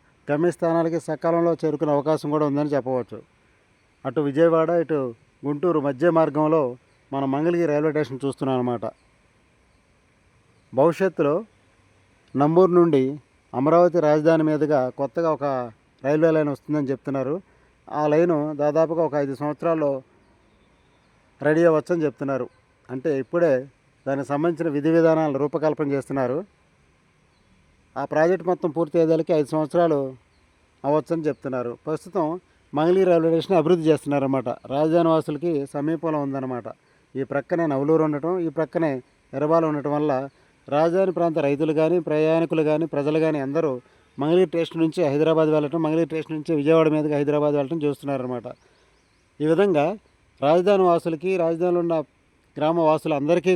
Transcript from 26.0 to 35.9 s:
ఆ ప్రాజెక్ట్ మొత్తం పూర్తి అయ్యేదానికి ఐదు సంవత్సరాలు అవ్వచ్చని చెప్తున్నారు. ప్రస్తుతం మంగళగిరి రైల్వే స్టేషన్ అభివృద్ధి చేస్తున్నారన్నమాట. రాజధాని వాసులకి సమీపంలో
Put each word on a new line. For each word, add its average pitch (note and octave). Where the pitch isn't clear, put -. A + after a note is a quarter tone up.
ఆ C3
ప్రాజెక్ట్ E3
మొత్తం F3+
పూర్తి E3
అయ్యేదానికి D#3+
ఐదు C#3+
సంవత్సరాలు D#3
అవ్వచ్చని D#3
చెప్తున్నారు. B2+
ప్రస్తుతం D#3
మంగళగిరి F3+
రైల్వే E3
స్టేషన్ E3
అభివృద్ధి D#3+
చేస్తున్నారన్నమాట. C3+
రాజధాని D#3+
వాసులకి D#3
సమీపంలో D#3